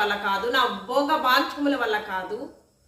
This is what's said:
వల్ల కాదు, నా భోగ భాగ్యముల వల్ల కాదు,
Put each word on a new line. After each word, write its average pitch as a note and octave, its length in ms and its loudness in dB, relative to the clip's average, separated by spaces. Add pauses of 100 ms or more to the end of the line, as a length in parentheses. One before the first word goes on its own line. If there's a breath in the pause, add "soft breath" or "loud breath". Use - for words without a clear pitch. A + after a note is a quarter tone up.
వల్ల G#3 140 2
కాదు, G3+ 360 -2
నా A#3 380 0
భోగ C#4+ 280 2
భాగ్యముల C#4 600 2
వల్ల A#3+ 220 0
కాదు, G#3 500 -6 (400)